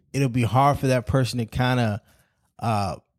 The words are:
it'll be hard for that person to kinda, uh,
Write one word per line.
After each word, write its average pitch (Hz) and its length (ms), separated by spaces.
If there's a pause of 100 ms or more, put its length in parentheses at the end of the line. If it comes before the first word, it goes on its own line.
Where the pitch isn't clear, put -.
(120)
it'll 135 160
be 120 160
hard 131 340
for 135 80
that 127 200
person 131 340
to 113 60
kinda, 123 540 (600)
uh, 101 360 (220)